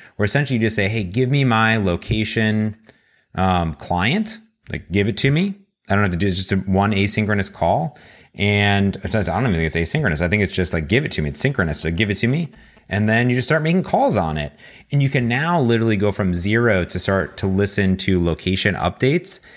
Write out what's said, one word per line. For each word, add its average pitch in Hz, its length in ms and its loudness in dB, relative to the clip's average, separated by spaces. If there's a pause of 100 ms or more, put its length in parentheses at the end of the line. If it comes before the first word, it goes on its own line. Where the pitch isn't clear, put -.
(160)
where 104 100 0
essentially 135 320 0
you 110 80 2
just 110 120 -2
say, 98 100 2
"Hey, 110 160 -4
give 120 260 -2
me 139 140 2
my 113 320 4
location, 107 1040 0 (580)
um, 90 380 2
client, 120 640 -2 (320)
like, - 220 -10
give 101 160 2
it - 80 -4
to 139 120 2
me." 190 260 0 (340)
I 98 60 2
don't 104 80 4
have 95 80 2
to 87 60 -2
do, 98 100 0
it's 90 100 0
just 95 160 -4
a, 98 40 2
one 98 360 0
asynchronous 101 580 0
call. 123 460 -2 (380)
And 101 680 2
I 101 60 -4
don't 104 180 0
even 104 280 0
think 80 200 -2
it's - 0 -
asynchronous. 85 460 -2
I 87 80 0
think 104 120 2
it's 92 120 -2
just, 92 180 -2
like, 80 160 -2
"Give 120 160 2
it - 80 -6
to - 100 -4
me." 73 100 -2
It's - 100 -8
synchronous. 92 400 -2
So 82 100 -2
give 87 180 0
it 98 100 -4
to 117 80 0
me. 151 220 -2 (400)
And 104 180 0
then 117 220 2
you 123 60 0
just 127 120 -2
start 156 160 0
making 170 200 0
calls 220 340 0
on 80 200 -2
it. 73 140 -4 (400)
And 143 100 2
you 135 80 2
can 127 180 0
now 160 320 0
literally 117 360 2
go 101 160 2
from 95 220 0
zero 101 500 2
to 87 160 -6
start 95 380 -2
to 101 100 -2
listen 95 500 2
to 92 260 2
location 92 520 0
updates. 135 640 -2 (180)